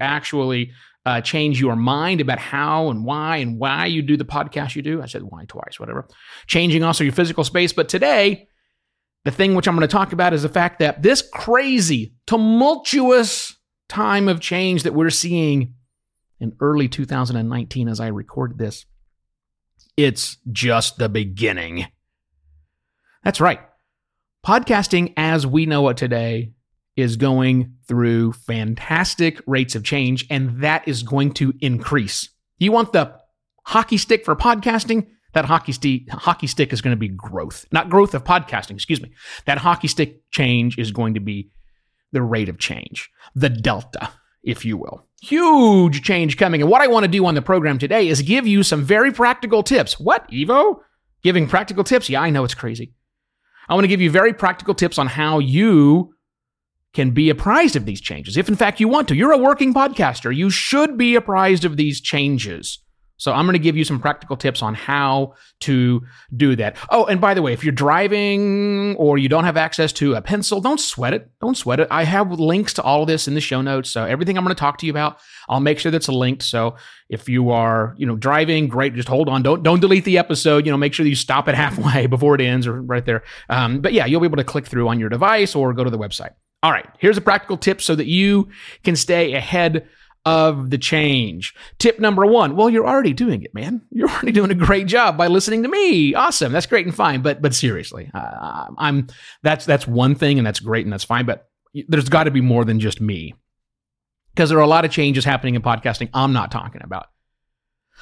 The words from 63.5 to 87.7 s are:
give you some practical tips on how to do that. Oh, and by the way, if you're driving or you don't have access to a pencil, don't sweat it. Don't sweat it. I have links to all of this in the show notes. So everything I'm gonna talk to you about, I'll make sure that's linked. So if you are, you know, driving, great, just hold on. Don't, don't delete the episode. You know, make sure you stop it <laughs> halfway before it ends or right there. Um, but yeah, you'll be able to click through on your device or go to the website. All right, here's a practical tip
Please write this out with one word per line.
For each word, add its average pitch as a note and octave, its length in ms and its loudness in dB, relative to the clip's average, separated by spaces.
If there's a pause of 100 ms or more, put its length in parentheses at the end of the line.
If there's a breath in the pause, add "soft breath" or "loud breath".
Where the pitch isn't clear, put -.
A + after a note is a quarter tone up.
give D#3 180 2
you D#3 80 0
some C3 160 -4
practical D3 340 -6
tips B2+ 260 -4
on A2 140 -4
how C#3 600 -2 (260 soft breath)
to B2 400 2 (340 loud breath)
do C3+ 220 2
that. G#2+ 180 -4 (140 loud breath)
Oh, A3+ 160 2
and F#3+ 160 -2
by G3 120 4
the F#3 80 0
way, C3 120 -2
if - 100 -6
you're D3+ 80 0
driving G3+ 1300 0
or D3 200 2
you C3+ 120 2
don't D#3+ 160 2
have E3 100 0
access D#3+ 380 -2
to C#3 220 0
a G#2+ 60 -4
pencil, G3+ 380 -4
don't C#4 220 -2
sweat - 320 -4
it. - 260 -8
Don't B3 160 -2
sweat - 240 -2
it. D#3 100 2
I D#3+ 140 0
have F#3+ 300 0
links E3+ 400 0
to - 80 -6
all D3 220 2
of D#3 40 -4
this D#3+ 180 -2
in C#3 80 -4
the D3+ 60 -2
show C3 220 -4
notes. C3+ 280 -4
So A2+ 140 -4
everything E3 340 -2
I'm F#3 60 -2
gonna F3+ 100 0
talk C#3+ 260 -4
to E3+ 60 -8
you D#3 60 -4
about, D3 260 -4 (300 loud breath)
I'll C3+ 140 0
make D3 180 2
sure E3 140 -2
that's D#3+ 160 -2
linked. B2+ 340 -2
So A#2 320 -2 (340 loud breath)
if - 200 -10
you B2 220 2
are, A2+ 460 0
you C#3 80 -4
know, A#2 120 -2
driving, D3+ 500 2
great, B2+ 280 -2
just B2 120 -6
hold C3+ 220 0
on. C3 140 0
Don't, D#3+ 200 2
don't E3+ 160 4
delete F#3+ 240 4
the F#3 140 2
episode. D3+ 480 2
You D3+ 80 0
know, C#3 40 2
make C#3+ 160 0
sure D#3+ 120 0
you C#3+ 100 2
stop C#3 320 0
it C#3+ 80 0
<laughs> - 0 -
halfway C3 520 0
before C#3 280 4
it C3+ 60 2
ends B2 260 0
or A#2+ 140 -6
right B2 240 -4
there. A#2 180 -2 (260 loud breath)
Um, B2 300 0
but F#3 140 0
yeah, E3+ 120 4
you'll D#3 160 2
be E3+ 60 4
able D3+ 100 -2
to C3+ 60 0
click C3+ 240 -8
through A#2+ 220 -2
on A#2 100 -2
your A2 100 -4
device G3 460 2
or C3 160 0
go B2 140 -2
to B2+ 40 -2
the A#2 80 -4
website. - 340 -10 (320)
All D#3+ 80 4
right, G#2 160 -2 (100)
here's G3+ 180 4
a G3+ 60 -4
practical G3 340 0
tip - 260 -2